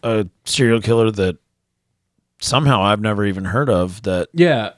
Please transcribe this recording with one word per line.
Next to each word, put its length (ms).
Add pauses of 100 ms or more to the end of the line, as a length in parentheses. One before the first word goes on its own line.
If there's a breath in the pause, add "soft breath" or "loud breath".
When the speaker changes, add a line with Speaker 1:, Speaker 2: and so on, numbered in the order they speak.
Speaker 1:
a 240 (180)
serial 360
killer 320
that 240 (1040)
somehow 420
I've 180
never 240
even 220
heard 240
of 320
that 300
Speaker 2:
Yeah, 460